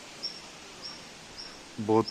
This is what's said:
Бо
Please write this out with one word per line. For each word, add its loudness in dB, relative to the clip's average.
Бо 8